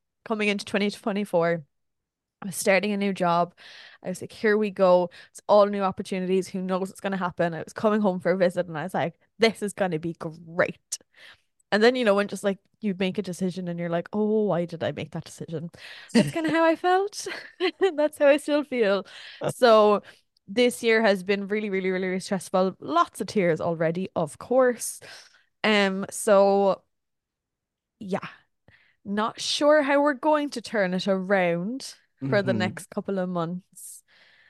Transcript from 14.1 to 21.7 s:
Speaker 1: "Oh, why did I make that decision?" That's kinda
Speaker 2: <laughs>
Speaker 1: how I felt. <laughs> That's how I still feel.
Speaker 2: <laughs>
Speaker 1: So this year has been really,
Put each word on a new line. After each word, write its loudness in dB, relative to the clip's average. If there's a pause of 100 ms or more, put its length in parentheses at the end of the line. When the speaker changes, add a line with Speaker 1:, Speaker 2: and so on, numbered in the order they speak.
Speaker 1:
"Oh, 0
why 0
did -8
I -2
make -10
that -8
decision?" -12 (440)
That's 4
kinda -2
Speaker 2:
<laughs> -
Speaker 1:
how 2
I 4
felt. 0 (320)
<laughs> 0
That's 0
how 4
I 6
still -2
feel. 0 (340)
Speaker 2:
<laughs> -4
Speaker 1:
So 6 (460)
this 2
year 4
has 2
been -2
really, -4